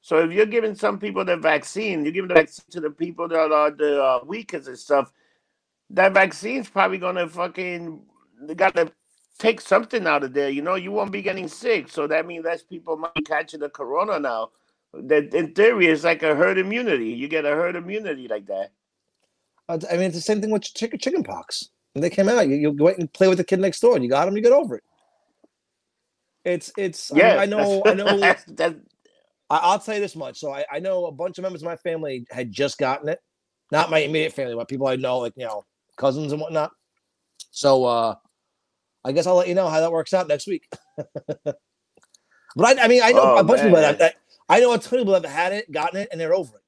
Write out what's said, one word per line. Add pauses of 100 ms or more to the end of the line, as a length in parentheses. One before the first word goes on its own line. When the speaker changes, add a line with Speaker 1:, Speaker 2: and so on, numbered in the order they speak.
Speaker 1:
So
if
you're
giving
some
people
the
vaccine,
you're
giving
the
vaccine
to
the
people
that
are
the,
uh,
weakest
and
stuff, (800)
that
vaccine's
probably
gonna
fucking, (400)
they
gotta (460)
take
something
out
of
there.
You
know,
you
won't
be
getting
sick.
So
that
means
less
people
might
be
catching
the
corona
now. (420)
That
in
theory
is
like
a
herd
immunity.
You
get
a
herd
immunity
like
that. (960)
Speaker 2:
Uh, (140)
I
mean,
it's
the
same
thing
with
chicken,
chicken
pox. (240)
When
they
came
out,
you,
you
wait
and
play
with
the
kid
next
door.
You
got
him,
you
get
over
it. (1600)
It's,
it's,
I
mean,
Speaker 1:
Yeah,
Speaker 2:
I
know,
Speaker 1:
that's,
<laughs>
Speaker 2:
I
know.
Speaker 1:
that's,
that's (720)
Speaker 2:
I,
I'll
tell
you
this
much.
So
I,
I
know
a
bunch
of
members
of
my
family
had
just
gotten
it. (520)
Not
my
immediate
family,
but
people
I
know,
like,
you
know, (320)
cousins
and
whatnot. (800)
So,
uh, (880)
I
guess
I'll
let
you
know
how
that
works
out
next
week. (300)
<laughs> (1500)
But
I,
I
mean,
I
know
Speaker 1:
Oh,
Speaker 2:
a
bunch
of
people
that,
Speaker 1:
man.
Speaker 2:
that, (340)
I
know
a
ton
of
people
that
have
had
it,
gotten
it,
and
they're
over
it.